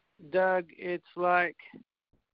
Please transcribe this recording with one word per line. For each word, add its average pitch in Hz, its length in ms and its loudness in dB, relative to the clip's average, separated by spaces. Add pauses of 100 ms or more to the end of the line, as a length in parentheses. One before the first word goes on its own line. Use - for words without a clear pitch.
(300)
Doug, 185 360 0 (100)
it's 180 400 -8
like 180 400 2 (760)